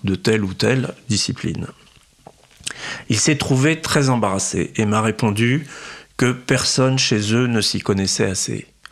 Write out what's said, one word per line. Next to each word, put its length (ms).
de 120
telle 280
ou 100
telle 400
discipline. 580
Il 80
s'est 200
trouvé 440
très 280
embarrassé 680
et 80
m'a 160
répondu 680
que 160
personne 680
chez 340
eux 140
ne 140
s'y 180
connaissait 460
assez. 420